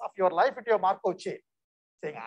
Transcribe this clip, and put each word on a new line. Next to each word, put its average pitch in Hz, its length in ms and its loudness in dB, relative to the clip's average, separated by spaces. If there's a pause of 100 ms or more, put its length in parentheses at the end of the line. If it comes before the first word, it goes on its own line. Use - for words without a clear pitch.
of - 140 -8
your 185 120 4
life 185 280 2
into 220 180 2
a 202 40 2
Markov 185 380 0
chain, 160 220 -10 (640)
saying, 151 240 -8